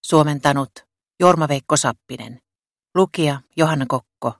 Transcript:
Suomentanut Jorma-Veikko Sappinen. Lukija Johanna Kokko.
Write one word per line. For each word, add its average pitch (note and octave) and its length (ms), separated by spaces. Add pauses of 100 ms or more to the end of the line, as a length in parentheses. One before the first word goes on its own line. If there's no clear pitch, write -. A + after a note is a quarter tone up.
Suomentanut C#3+ 640 (480)
Jorma-Veikko D#3 580
Sappinen. A#2+ 640 (540)
Lukija D#3+ 460 (160)
Johanna D#3+ 320
Kokko. - 500